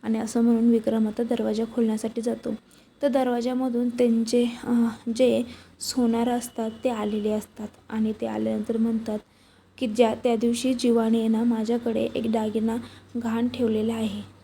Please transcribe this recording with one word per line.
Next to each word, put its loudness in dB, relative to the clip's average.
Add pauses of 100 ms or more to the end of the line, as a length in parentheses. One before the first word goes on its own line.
आणि 0
असं -2
म्हणून 4
विक्रम 2
आता -4
दरवाजा 0 (100)
खोलण्यासाठी 0
जातो. -4 (520)
तर 2
दरवाजामधून 0
त्यांचे, 2 (200)
अं, 0
जे 4 (380)
सोनार 0
असतात -4 (140)
ते 2
आलेले -2
असतात -6 (200)
आणि 0
ते -4
आल्यानंतर -2
म्हणतात 0 (600)
की, -2
"ज्या, 4
त्या 0
दिवशी 0
जीवाने 2
ना 2
माझ्याकडे 0
एक -2
दागिना 0 (480)
गहाण -2
ठेवलेला 0
आहे." -4 (220)